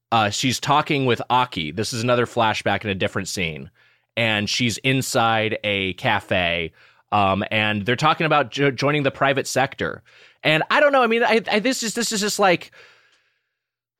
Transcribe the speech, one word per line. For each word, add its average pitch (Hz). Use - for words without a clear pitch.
uh, 110
she's 120
talking 147
with 120
Aki. 120
This 104
is 113
another 120
flashback 107
in 107
a 98
different 95
scene. 80
And 107
she's 117
inside 113
a 98
cafe, 90
um, 98
and 107
they're 120
talking 160
about 147
jo-, 143
joining 143
the -
private 135
sector. -
And 156
I 262
don't 285
know, 269
I 233
mean, 233
I, 226
I, 208
this 240
is, 220
this 226
is 220
just 202
like, 185